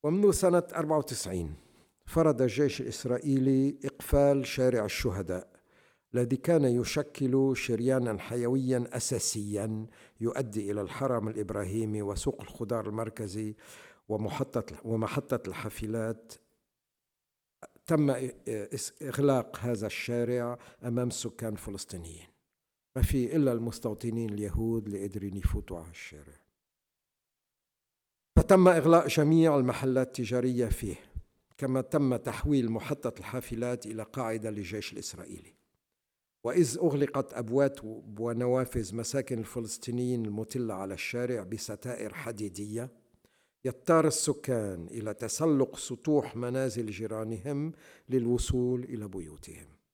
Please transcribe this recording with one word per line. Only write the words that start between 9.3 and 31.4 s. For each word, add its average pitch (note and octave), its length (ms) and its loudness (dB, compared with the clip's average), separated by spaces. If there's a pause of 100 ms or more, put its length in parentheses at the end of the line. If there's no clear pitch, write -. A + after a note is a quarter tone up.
يؤدي A2 500 -2
إلى G#2 100 -2
الحرم A#2 480 -2
الإبراهيمي G#2+ 760 -4
وسوق G2+ 380 -4
الخضار A2 480 -6
المركزي G#2+ 680 -6 (540)
ومحطة، G#2+ 760 -2
ومحطة A2+ 640 -2
الحافلات. A2+ 840 -6 (1500)
تم D3+ 260 4 (640)
إس-، - 160 -6 (100)
إغلاق C#3 580 2
هذا A#2 260 -2
الشارع A#2+ 720 -2 (260)
أمام B2 240 0
السكان A#2 440 -6
الفلسطينيين، F2+ 760 -12 (680)
ما C3 60 4
في C3 340 2
إلا C#3 160 4
المستوطنين A2+ 800 -4
اليهود G#2 560 -2
اللي G2+ 140 -6
قادرين G2 360 -6
يفوتوا F#2+ 420 -4
على E2+ 120 -14
الشارع. D2 500 -20 (2000)
فتم F#3 320 10
إغلاق E3 380 8
جميع D#3 500 6
المحلات B2+ 500 2
التجارية B2 600 -2
فيه، G2+ 300 -2 (640)